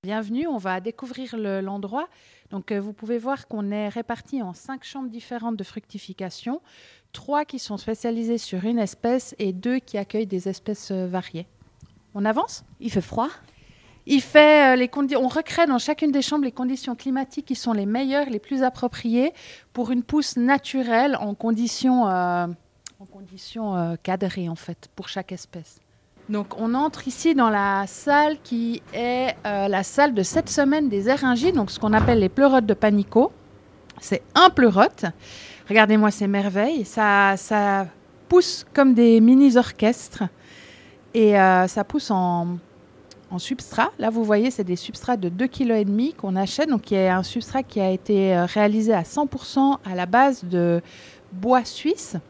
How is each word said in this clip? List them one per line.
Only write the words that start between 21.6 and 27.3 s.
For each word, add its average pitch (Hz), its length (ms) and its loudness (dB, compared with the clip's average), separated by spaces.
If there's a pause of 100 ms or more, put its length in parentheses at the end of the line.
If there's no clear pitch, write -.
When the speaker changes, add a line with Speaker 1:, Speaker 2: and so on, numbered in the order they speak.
Speaker 1:
euh, 180 380 0 (540)
en 196 100 -20
conditions, 196 640 -10
euh, 170 280 -2
cadrées, 185 480 -4
en 165 40 -6
fait, - 400 -16
pour - 140 -14
chaque 185 240 -10
espèce. - 460 -18 (520)
Donc, 208 280 -6
on 226 140 -4
entre 285 340 -4
ici 320 280 0